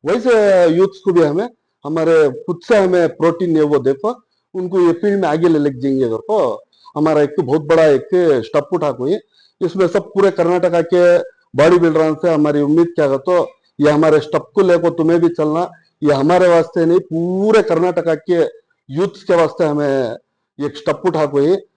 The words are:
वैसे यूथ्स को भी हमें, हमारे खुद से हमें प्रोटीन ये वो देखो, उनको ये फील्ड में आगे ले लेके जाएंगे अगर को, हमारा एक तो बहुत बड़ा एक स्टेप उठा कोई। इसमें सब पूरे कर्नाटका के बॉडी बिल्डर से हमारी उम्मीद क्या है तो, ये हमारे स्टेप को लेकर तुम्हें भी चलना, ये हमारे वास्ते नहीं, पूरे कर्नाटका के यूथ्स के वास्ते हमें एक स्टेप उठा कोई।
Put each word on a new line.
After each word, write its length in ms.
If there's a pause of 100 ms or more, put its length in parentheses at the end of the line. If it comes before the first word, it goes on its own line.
वैसे 600 (100)
यूथ्स 240
को 140
भी 100
हमें, 260 (360)
हमारे 460
खुद 380
से 80
हमें 320
प्रोटीन 480
ये 60
वो 160
देखो, 440 (320)
उनको 260
ये 120
फील्ड 280
में 80
आगे 200
ले 100
लेके 220
जाएंगे 240
अगर 120
को, 460 (340)
हमारा 260
एक 80
तो 120
बहुत 200
बड़ा 240
एक 220 (360)
स्टेप 280
उठा 200
कोई। 260 (420)
इसमें 280
सब 180
पूरे 240
कर्नाटका 500
के 380 (380)
बॉडी 220
बिल्डर 360
से 200
हमारी 260
उम्मीद 340
क्या 160
है 80
तो, 320 (300)
ये 100
हमारे 300
स्टेप 220 (120)
को 60
लेकर 300
तुम्हें 300
भी 80
चलना, 420 (320)
ये 100
हमारे 360
वास्ते 380
नहीं, 140
पूरे 640
कर्नाटका 520
के 280 (480)
यूथ्स 340
के 100
वास्ते 300
हमें 520 (420)
एक 180
स्टेप 300
उठा 200
कोई। 300 (200)